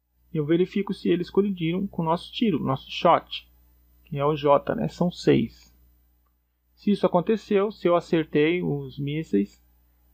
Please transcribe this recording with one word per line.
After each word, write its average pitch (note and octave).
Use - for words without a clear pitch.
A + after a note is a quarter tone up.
Eu D#3
verifico F#3
se -
eles F3
colidiram F#3+
com -
o E3+
nosso E3
tiro, G3
o -
nosso C3
shot, -
que D3
é C#3
o D3+
J, C#3+
né? -
São F3
seis. -
Se -
isso G3
aconteceu, G3+
se -
eu F3
acertei E3
os C#3+
mísseis, D#3+